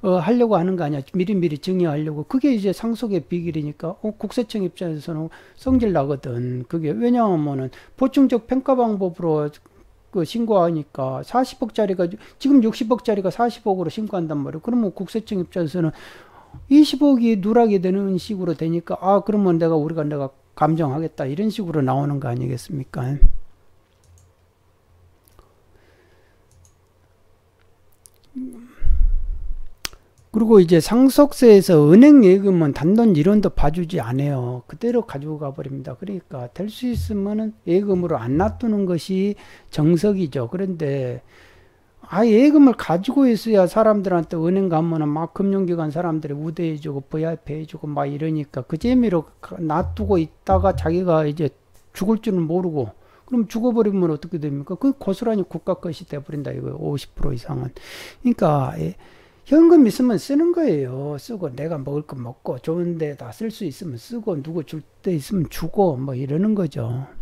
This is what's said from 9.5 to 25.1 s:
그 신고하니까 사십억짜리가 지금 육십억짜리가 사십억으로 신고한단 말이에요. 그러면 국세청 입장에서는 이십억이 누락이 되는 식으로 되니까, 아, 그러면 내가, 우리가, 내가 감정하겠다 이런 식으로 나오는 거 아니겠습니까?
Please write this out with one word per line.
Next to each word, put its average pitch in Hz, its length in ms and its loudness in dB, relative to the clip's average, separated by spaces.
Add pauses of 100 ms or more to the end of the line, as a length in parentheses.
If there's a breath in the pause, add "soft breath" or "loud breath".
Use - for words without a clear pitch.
그 170 160 -2
신고하니까 170 1000 -2
사십억짜리가 208 840 -2 (300 loud breath)
지금 269 240 4
육십억짜리가 214 680 -2
사십억으로 196 580 -2
신고한단 175 480 -6
말이에요. 139 240 -6
그러면 233 320 -2
국세청 202 480 -6
입장에서는 170 500 -4 (760 loud breath)
이십억이 269 680 4
누락이 208 440 4
되는 190 380 0
식으로 185 340 -6
되니까, 165 480 -4
아, 190 200 4
그러면 196 360 2
내가, 165 180 2
우리가, 156 300 -2
내가 147 240 -4 (260)
감정하겠다 156 680 -2
이런 147 240 -4
식으로 170 320 -4
나오는 139 400 0
거 135 80 -6
아니겠습니까? 131 880 -8 (4000 loud breath)